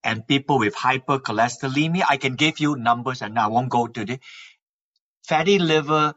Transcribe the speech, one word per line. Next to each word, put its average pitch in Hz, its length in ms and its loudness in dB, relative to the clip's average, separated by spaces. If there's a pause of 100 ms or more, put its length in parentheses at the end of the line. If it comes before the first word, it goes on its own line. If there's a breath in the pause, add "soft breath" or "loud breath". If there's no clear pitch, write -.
and 110 240 -4
people 139 320 2
with 104 160 0
hypercholesterolemia. 131 1300 -2
I 143 100 2
can 131 180 -4
give 151 240 0
you 147 160 0
numbers, 120 480 -2
and 107 160 -4
I 107 80 2
won't 127 220 0
go 120 180 0
to 113 180 -8
the 123 140 -8 (1040 loud breath)
fatty 165 320 2
liver 156 600 2